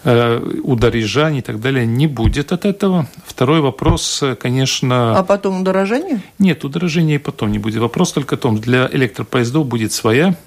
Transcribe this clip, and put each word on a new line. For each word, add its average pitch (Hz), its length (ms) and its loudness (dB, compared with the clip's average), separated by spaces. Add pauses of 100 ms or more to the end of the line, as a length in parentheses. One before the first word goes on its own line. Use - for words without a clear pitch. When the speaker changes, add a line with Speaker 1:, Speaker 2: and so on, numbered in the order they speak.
Speaker 1:
э, 120 600 2
удорожаний 117 760 0
и - 20 -6
так 110 200 -8
далее 131 240 0
не 123 220 2
будет 135 440 0
от 175 140 -4
этого. 190 420 0 (180)
Второй 151 360 0
вопрос, 147 600 0
э, 131 120 -2
конечно 127 840 0
Speaker 2:
А 190 60 2
потом 196 380 0
удорожание? 196 600 0 (180)
Speaker 1:
Нет, 185 260 2
удорожания 160 500 0
и 139 40 0
потом 117 320 -4
не 107 80 0
будет. 107 200 -2
Вопрос 120 320 0
только 143 240 -2
в - 40 -8
том, 110 180 0
для 123 340 2
электропоездов 127 760 0
будет 113 260 -2
своя 147 420 2 (120)